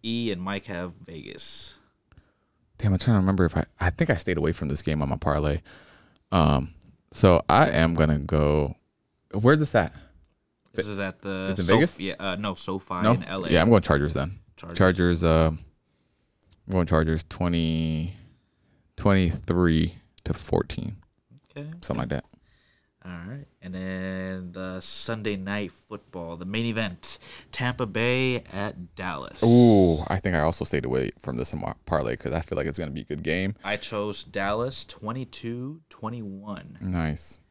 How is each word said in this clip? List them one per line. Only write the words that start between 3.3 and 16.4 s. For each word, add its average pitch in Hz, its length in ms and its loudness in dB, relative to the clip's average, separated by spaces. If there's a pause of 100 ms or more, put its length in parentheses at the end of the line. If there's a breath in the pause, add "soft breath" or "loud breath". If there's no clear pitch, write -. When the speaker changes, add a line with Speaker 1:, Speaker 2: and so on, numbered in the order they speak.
Speaker 2:
if - 120 0
I, - 80 -2 (140)
I 90 100 2
think - 200 -2
I 110 60 2
stayed 87 220 -4
away 80 160 0
from 73 160 -6
this 73 120 -4
game 76 200 -2
on 69 80 -2
my - 80 -2
parlay. 73 440 0 (720 soft breath)
Um, 76 420 4 (380)
so 92 380 6
I 120 200 6
am 82 260 2
gonna 78 240 4
go. 73 560 2 (580)
Where's 123 260 4
this 147 160 -2
at? 92 180 2 (800)
Speaker 1:
This 95 140 -4
is 101 140 -8
at 95 200 -8
the 95 300 -6
Speaker 2:
It's 95 80 -4
in 87 60 0
Speaker 1:
Sof-, 98 140 6
Speaker 2:
Vegas? 170 200 0
Speaker 1:
yeah, 95 180 -6
uh, 95 200 -6
no, 101 180 -6
SoFi 95 480 -8
Speaker 2:
No? 110 80 6
Speaker 1:
in 120 140 2
L 95 200 -6
A. 80 40 -6
Speaker 2:
Yeah, 80 120 6
I'm 104 80 6
going 104 120 8
Chargers 73 320 2
then. 71 260 -6 (160)
Speaker 1:
Chargers. 85 220 -12
Speaker 2:
Chargers, 87 460 4
uh, 80 280 6
I'm - 1200 -16